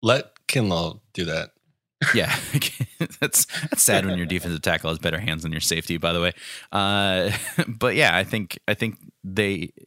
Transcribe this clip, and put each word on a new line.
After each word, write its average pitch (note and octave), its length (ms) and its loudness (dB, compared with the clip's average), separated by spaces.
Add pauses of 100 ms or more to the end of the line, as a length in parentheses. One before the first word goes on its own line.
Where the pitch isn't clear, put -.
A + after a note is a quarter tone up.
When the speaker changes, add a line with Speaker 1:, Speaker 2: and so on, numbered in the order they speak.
Speaker 1:
Let B2 320 2 (140)
Kinlaw F2 540 0 (120)
do F2+ 120 -4
that. D#2+ 260 -4 (640)
Speaker 2:
Yeah. F#2+ 200 2 (180)
<laughs> - 680 -4
That's, - 260 2
that's - 360 -2
sad G2 240 4
when F#2 100 0
your F2 100 -2
defensive E2+ 360 -2
tackle D#2+ 280 0
has D#2+ 80 0
better E2 200 0
hands D#2+ 240 -4
than D#2+ 100 -4
your D#2+ 80 -4
safety, E2 380 -2
by E2+ 140 0
the F2 80 2
way. F2+ 120 2 (400)
Uh, G2 580 2 (220)
<laughs> - 160 -2
but A#2 260 0
yeah, A2 220 6
I F#2+ 80 2
think, G2+ 340 -4 (100)
I G#2 60 4
think A2+ 240 -4 (260)
they, F#2+ 480 -2 (140)